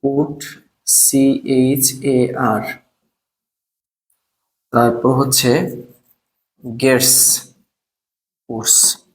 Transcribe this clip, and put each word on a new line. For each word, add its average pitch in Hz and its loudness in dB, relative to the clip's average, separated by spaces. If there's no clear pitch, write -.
put, 139 -2
সিএইচএআর, 131 0
তারপর 117 2
হচ্ছে 131 0
gets, 131 2
puts। 110 -2